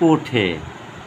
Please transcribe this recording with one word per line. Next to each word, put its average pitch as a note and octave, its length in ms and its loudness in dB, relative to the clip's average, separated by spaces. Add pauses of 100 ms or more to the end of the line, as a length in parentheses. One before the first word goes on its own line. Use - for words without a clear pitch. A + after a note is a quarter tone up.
উঠে, B2 580 2 (480)